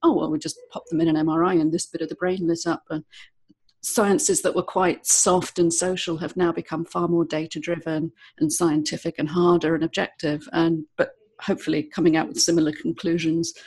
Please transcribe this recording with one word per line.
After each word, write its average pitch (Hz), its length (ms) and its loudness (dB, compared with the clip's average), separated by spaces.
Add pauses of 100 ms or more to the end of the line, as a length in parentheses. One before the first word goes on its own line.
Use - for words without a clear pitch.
"Oh, 330 100 4
well, 160 180 0
we 156 80 0
just - 220 -8 (100)
pop - 160 -12
them 165 140 0
in 165 80 4
an 156 80 4
M 156 140 2
R 160 120 2
I 185 120 2
and 160 180 4
this 170 140 -2
bit 170 160 -8
of 156 80 -6
the - 60 -10
brain 185 300 -2
lit 165 200 -2
up." 160 240 -4
And 156 120 -6 (800)
sciences 202 600 2
that 175 120 0
were 180 80 0
quite 180 440 -2
soft - 520 2
and 170 140 4
social 180 460 -2
have 165 180 -8
now 175 160 2
become 165 320 -6
far 170 240 -2
more 170 160 4
data-driven 160 880 -4 (260)
and 156 140 0
scientific 160 640 0
and 156 120 -2
harder 175 440 4
and 151 80 -2
objective, 160 720 -4
and, 165 320 0 (140)
but - 140 0 (280)
hopefully 156 440 -2
coming 165 300 2
out 160 140 2
with - 100 -10
similar 156 340 2
conclusions, 165 840 -2 (120)